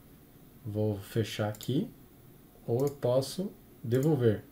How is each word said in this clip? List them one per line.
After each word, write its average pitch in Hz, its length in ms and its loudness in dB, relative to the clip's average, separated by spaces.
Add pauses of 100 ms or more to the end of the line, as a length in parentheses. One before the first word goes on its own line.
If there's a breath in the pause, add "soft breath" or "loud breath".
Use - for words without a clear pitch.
(640)
Vou 107 320 0
fechar 107 520 -2
aqui. 131 400 -2 (760)
Ou 123 200 0
eu 143 60 0
posso 135 600 -2 (320)
devolver. 123 680 4